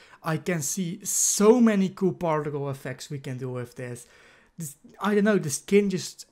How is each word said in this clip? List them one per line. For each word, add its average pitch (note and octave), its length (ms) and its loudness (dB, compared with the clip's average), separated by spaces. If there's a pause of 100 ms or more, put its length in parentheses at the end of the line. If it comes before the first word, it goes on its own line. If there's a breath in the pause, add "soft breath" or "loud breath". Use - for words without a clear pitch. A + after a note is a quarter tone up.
(220 soft breath)
I D#3+ 160 -2
can E3+ 220 -4
see E3+ 440 -6
so G#3+ 560 4
many G3+ 280 4
cool F#3 240 -2
particle D3+ 580 -4
effects C3+ 400 -10
we D3 80 -8
can C3+ 200 -10
do B2+ 120 -8
with B2 260 -10
this. B2 300 -12 (520 soft breath)
This, D#3+ 180 -10 (240)
I G#3 140 0
don't G3+ 100 4
know, G#3 140 4
the D#3 120 -2
skin G3+ 400 2
just, - 420 -8